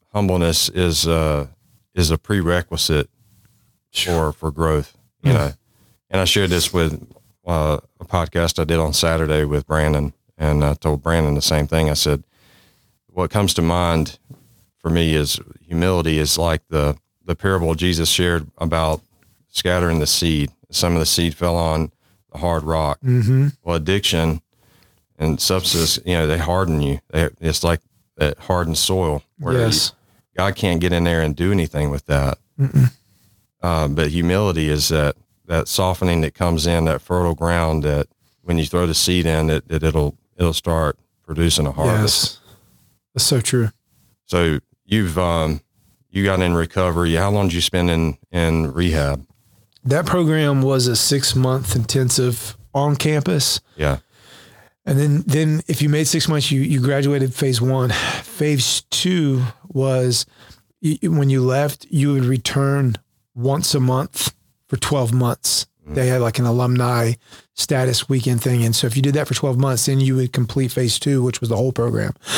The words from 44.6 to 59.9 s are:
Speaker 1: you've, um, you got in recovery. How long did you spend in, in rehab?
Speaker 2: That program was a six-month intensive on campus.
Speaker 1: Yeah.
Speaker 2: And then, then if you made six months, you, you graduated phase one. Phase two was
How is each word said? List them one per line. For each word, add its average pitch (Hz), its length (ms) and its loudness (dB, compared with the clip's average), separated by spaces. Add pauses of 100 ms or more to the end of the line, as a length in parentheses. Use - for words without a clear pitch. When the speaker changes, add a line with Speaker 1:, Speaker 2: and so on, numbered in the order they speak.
Speaker 1:
you've, 95 320 0
um, 82 440 0 (500)
you 98 140 0
got 95 160 2
in 87 140 2
recovery. 85 600 0
How 95 160 0
long 101 160 2
did 85 80 -2
you 85 60 -2
spend 87 300 0
in, 80 280 0 (140)
in 82 400 0
rehab? 73 520 0 (600)
Speaker 2:
That 143 220 0
program 156 560 2
was 131 260 2
a 117 80 0
six-month 131 800 0
intensive 123 800 -2 (180)
on 143 220 0
campus. 151 640 -2 (160)
Speaker 1:
Yeah. 73 220 0 (840)
Speaker 2:
And 139 140 2
then, 147 280 2
then 156 420 0
if 139 140 -2
you 147 60 2
made 151 200 2
six 160 200 0
months, 151 220 0
you, 135 120 2
you 147 180 0
graduated 139 520 2
phase 127 280 0
one. 131 300 0
Phase - 880 -2 (100)
two 151 540 0 (240)
was 131 580 0 (560)